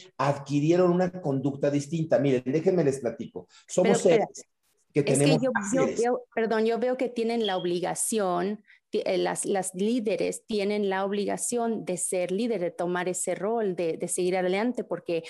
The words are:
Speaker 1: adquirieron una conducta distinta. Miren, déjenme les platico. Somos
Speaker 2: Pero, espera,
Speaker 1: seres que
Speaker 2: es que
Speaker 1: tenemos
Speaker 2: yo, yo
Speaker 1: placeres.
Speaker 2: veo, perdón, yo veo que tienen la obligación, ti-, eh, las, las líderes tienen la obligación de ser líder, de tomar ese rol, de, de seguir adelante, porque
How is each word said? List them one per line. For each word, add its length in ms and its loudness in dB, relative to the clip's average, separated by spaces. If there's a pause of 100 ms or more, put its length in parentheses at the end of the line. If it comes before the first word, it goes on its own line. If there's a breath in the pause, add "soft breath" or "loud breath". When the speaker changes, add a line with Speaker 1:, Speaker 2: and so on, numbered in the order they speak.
(180 loud breath)
Speaker 1:
adquirieron 760 2
una 180 2 (120)
conducta 500 -2
distinta. 480 0
Miren, 260 2
déjenme 380 2
les 160 2
platico. 480 -8 (220 soft breath)
Somos 340 4
Speaker 2:
Pero, 120 6
espera, 100 4
Speaker 1:
seres 240 -12 (440)
que 60 2
Speaker 2:
es 60 2
que 80 2
Speaker 1:
tenemos 280 4
Speaker 2:
yo, 60 0
yo 60 0
Speaker 1:
placeres. 480 0
Speaker 2:
veo, 220 0 (120)
perdón, 300 2
yo 120 0
veo 200 0
que 120 0
tienen 380 -2
la 100 0
obligación, 1040 -2 (300 soft breath)
ti-, 140 0
eh, 120 0
las, 280 -2
las 280 -2
líderes 720 -2
tienen 420 -2
la 160 -2
obligación 800 -4
de 140 -4
ser 340 -4
líder, 300 -2
de 80 -2
tomar 400 -2
ese 240 -4
rol, 420 -2
de, 220 -2
de 100 -6
seguir 300 -2
adelante, 460 0
porque 460 -6